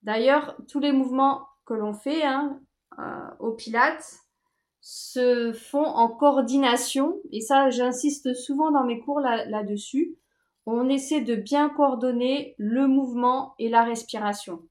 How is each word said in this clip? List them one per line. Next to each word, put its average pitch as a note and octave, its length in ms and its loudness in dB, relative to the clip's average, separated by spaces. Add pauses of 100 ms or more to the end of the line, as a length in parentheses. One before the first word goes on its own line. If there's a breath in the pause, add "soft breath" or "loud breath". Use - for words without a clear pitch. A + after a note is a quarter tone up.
D'ailleurs, B3 540 2 (140)
tous C#4+ 100 -6
les C#4+ 140 2
mouvements C4+ 520 2 (200)
que - 80 -6
l'on G#3+ 200 -4
fait, D4+ 300 -2
hein, C#4 340 -2 (420)
euh, - 280 -10 (120)
au A3+ 120 -4
Pilates A#3+ 680 -2 (600)
se B3 720 0
font C#4 320 -2
en A#3 240 2
coordination. C4+ 1120 2 (140)
Et A3 80 -6
ça, C4+ 280 4
j'insiste B3 640 -2
souvent D4 380 -2
dans C4+ 140 2
mes A#3 160 -4
cours C#4+ 180 -2
là, A#3 280 0
là-dessus. G#3+ 680 -4 (500)
On A#3 220 0
essaie C#4 320 0
de A#3 160 -2
bien C#4+ 320 0
coordonner C4 920 0
le A#3 300 0
mouvement B3+ 720 2
et A3+ 80 -2
la A#3 160 4
respiration. G#3 880 -6